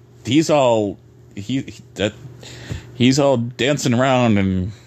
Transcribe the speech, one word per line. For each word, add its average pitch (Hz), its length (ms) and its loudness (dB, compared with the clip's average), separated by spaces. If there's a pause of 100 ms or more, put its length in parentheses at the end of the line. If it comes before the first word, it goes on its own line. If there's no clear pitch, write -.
(240)
he's 156 260 0
all, 117 480 2 (360)
he, 127 280 -8
he, - 200 -16 (120)
that, 101 180 -2 (840)
he's 131 240 2
all 139 180 4
dancing 123 580 -2
around 123 440 2
and 95 340 -2 (140)